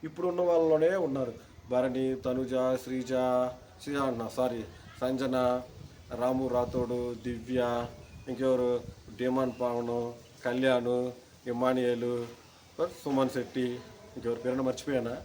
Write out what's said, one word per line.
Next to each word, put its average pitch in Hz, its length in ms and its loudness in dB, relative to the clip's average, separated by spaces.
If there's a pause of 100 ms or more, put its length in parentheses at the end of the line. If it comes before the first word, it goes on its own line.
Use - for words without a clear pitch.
ఇప్పుడు 170 240 -2
ఉన్న 175 180 0
వాళ్ళలోనే 165 420 6 (160)
ఉన్నారు. 131 260 0 (380)
భరణి, 127 340 2 (200)
తనుజ, 127 300 0 (280)
శ్రీజ, 127 300 -4 (680)
శ్రీజ 143 180 -4 (100)
అన్న, 117 160 -2 (120)
సారీ, 120 240 0 (400)
సంజన, 127 360 0 (840)
రాము 131 340 2
రాథోడు, 123 460 0 (240)
దివ్య, 123 360 -2 (720)
ఇంకెవరు, 123 400 2 (500)
డిమాండ్ 127 400 0
పవన్, 120 340 0 (520)
కళ్యాణ్, 123 440 2 (600)
ఇమానియేలు, 123 600 2 (920)
సుమన్ 135 320 2
శెట్టి, 127 340 -2 (460)
ఇంకెవరు 117 280 -4
పేరున 127 240 0
మర్చిపోయానా? 123 460 -2 (120)